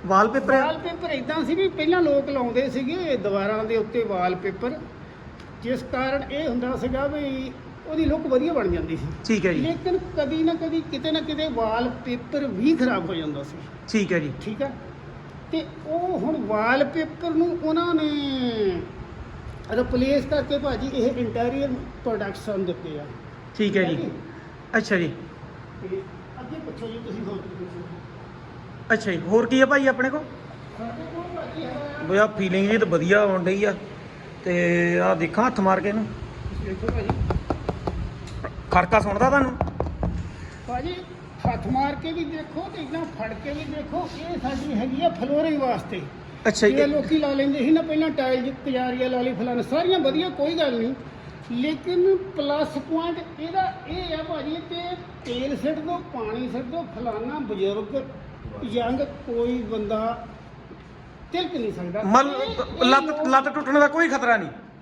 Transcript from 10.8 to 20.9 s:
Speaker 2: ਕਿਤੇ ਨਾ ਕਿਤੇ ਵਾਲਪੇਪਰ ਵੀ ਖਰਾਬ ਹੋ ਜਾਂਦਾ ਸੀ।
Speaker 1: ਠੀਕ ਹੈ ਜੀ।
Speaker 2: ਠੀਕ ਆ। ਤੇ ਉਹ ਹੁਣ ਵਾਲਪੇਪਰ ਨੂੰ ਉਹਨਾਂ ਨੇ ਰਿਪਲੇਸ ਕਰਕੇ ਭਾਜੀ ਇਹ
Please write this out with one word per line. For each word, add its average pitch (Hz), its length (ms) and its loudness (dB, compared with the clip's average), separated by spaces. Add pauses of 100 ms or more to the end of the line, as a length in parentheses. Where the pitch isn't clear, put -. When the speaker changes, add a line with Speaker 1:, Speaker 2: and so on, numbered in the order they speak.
Speaker 2:
ਕਿਤੇ 294 200 -2
ਨਾ 311 100 2
ਕਿਤੇ 311 260 -2
ਵਾਲਪੇਪਰ 240 1000 0
ਵੀ 247 300 4
ਖਰਾਬ 202 340 2
ਹੋ 180 60 -2
ਜਾਂਦਾ 151 280 -4
ਸੀ। - 140 -12 (300)
Speaker 1:
ਠੀਕ 202 260 2
ਹੈ 170 60 4
ਜੀ। 147 120 -2 (100)
Speaker 2:
ਠੀਕ 214 200 -4
ਆ। 277 100 0 (800)
ਤੇ 320 140 0 (220)
ਉਹ 349 320 0
ਹੁਣ 262 260 0
ਵਾਲਪੇਪਰ 269 840 2
ਨੂੰ 330 340 4
ਉਹਨਾਂ 330 320 2
ਨੇ 302 160 2 (1600)
ਰਿਪਲੇਸ 254 540 2
ਕਰਕੇ 285 320 0
ਭਾਜੀ 262 300 -2
ਇਹ 262 240 2